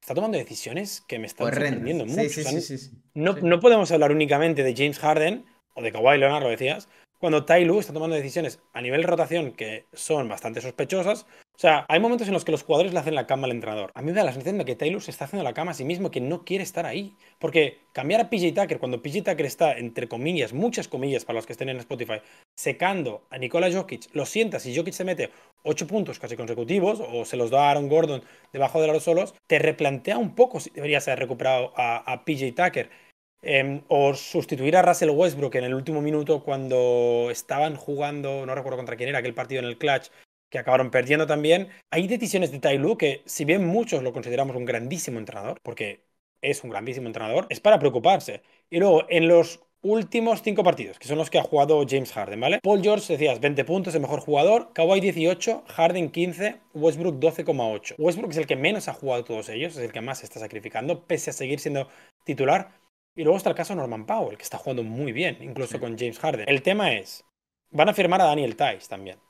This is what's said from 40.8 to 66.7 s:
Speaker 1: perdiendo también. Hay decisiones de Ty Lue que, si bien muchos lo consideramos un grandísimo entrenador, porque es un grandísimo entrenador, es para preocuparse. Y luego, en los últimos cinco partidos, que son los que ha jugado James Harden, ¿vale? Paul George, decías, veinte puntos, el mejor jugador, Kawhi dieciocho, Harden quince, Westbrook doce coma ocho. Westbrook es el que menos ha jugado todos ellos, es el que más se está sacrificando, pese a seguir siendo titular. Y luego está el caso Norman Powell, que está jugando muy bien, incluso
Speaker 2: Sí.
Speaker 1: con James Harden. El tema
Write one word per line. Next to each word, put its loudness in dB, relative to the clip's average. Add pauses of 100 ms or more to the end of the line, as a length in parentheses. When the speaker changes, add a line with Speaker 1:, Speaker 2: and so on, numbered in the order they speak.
Speaker 1:
perdiendo 2
también. 2 (200)
Hay 0
decisiones 0
de -10
Ty 2
Lue 2
que, 0
si -6
bien 0
muchos -2
lo -4
consideramos -4
un -6
grandísimo -6
entrenador, -12
porque -10 (400)
es -4
un -12
grandísimo -8
entrenador, -4
es -10
para 8
preocuparse. 2 (280)
Y 0
luego, 6
en 4
los 6 (220)
últimos 0
cinco 0
partidos, 0
que -16
son -2
los -2
que 4
ha 0
jugado 4
James -2
Harden, -6
¿vale? 2
Paul 4
George, 2
decías, 2
veinte 0
puntos, -2
el 2
mejor -2
jugador, 4
Kawhi 4
dieciocho, 0
Harden 0
quince, -4 (160)
Westbrook 0
doce 0
coma 0
ocho. -8
Westbrook 0
es -4
el -2
que 0
menos 0
ha -8
jugado -4
todos -8
ellos, -8
es -8
el -10
que -8
más -8
se -16
está -14
sacrificando, -8
pese -4
a -10
seguir -6
siendo -4 (380)
titular. 0 (380)
Y -6
luego 6
está 0
el 0
caso -6
Norman -6
Powell, -2
que -20
está -12
jugando -6
muy -6
bien, -4
incluso -10
Speaker 2:
Sí. -8
Speaker 1:
con -8
James -6
Harden. -4
El 2
tema 2